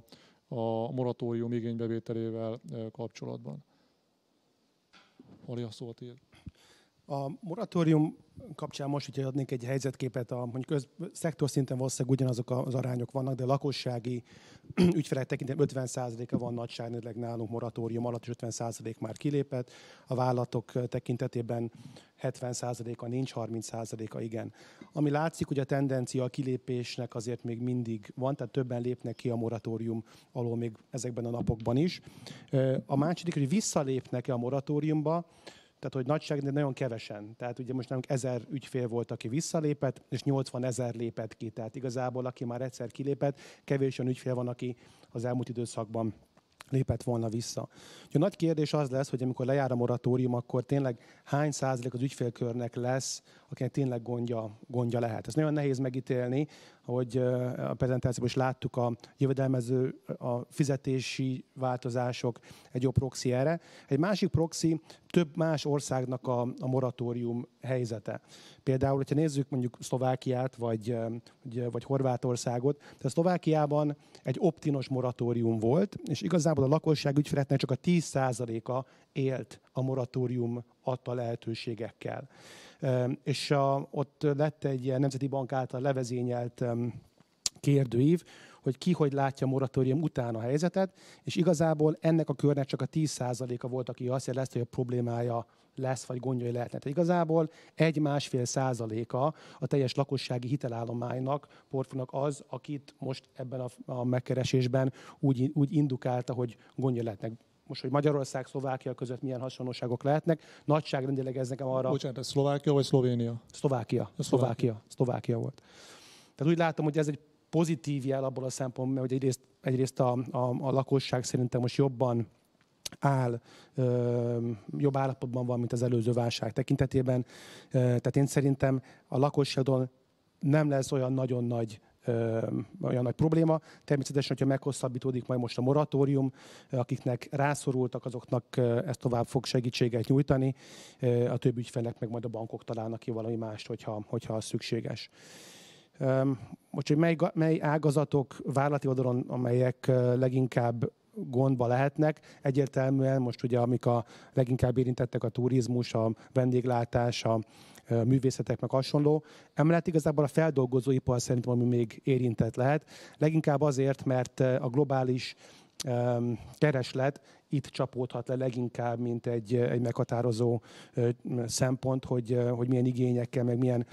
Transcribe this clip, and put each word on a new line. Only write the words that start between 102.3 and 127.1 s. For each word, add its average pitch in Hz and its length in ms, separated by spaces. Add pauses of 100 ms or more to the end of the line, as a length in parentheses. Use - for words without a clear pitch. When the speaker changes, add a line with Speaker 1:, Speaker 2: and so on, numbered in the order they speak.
Speaker 2:
akit - 500
most - 340
ebben 131 260
a, 127 80 (180)
a 127 180
megkeresésben 127 880 (260)
úgy, 135 340
úgy 143 200
indukálta, 131 600
hogy 120 240 (180)
gondjai 123 280
lehetnek. 113 280 (320)
Most, - 180
hogy 131 80
Magyarország, 143 580
Szlovákia 131 460
között 123 280
milyen 131 180
hasonlóságok 127 640
lehetnek, 156 380 (240)
nagyságrendileg 135 720
ez 127 120
nekem 131 180
arra 131 220
Speaker 1:
Bocsánat, 131 280
ez 127 100
Szlovákia 143 460
vagy 139 100
Szlovénia? 120 580 (100)
Speaker 2:
Szlovákia. - 640
Speaker 1:
Ez 151 80
Szlovákia. 120 460
Speaker 2:
Szlovákia. 110 160
Szlovákia 120 500
volt. 123 240 (720)
Tehát 147 180
úgy 160 60
látom, 160 260
hogy 151 120
ez 156 100
egy 147 120 (300)
pozitív 151 560
jel 135 180
abból 127 200
a 131 60
szempontból, 131 500
hogy 127 140
egyrészt, 131 260 (220)
egyrészt 127 380
a, 127 120 (200)
a, - 60 (220)
a 135 120
lakosság 131 520
szerintem - 380
most 120 140
jobban 123 520 (720)
áll, 131 420 (340)
ö, 120 760 (260)
jobb 139 200
állapotban 131 480
van, 123 140
mint 120 140
az 120 100
előző 123 280
válság 117 420
tekintetében. 131 720 (460)